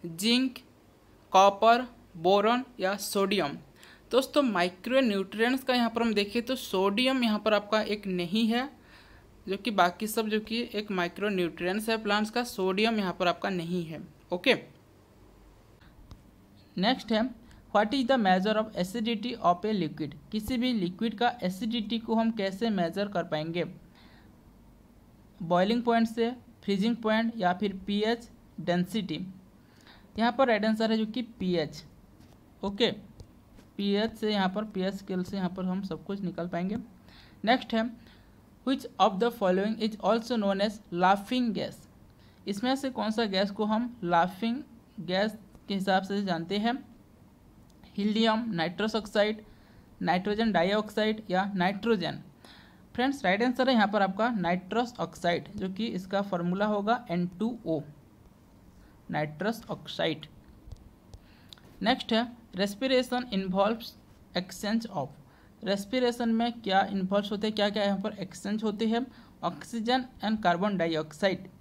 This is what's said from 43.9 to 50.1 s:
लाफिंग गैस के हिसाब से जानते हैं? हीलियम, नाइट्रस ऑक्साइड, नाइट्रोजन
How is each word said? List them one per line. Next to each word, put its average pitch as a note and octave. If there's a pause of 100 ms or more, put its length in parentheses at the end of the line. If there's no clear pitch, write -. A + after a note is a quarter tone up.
लाफिंग F#3 (360)
गैस F#3+ (300)
के G3
हिसाब F#3+
से G3
जानते F3
हैं? A#3 (1000)
हीलियम, A3
नाइट्रस F3
ऑक्साइड, G#3+ (560)
नाइट्रोजन G3+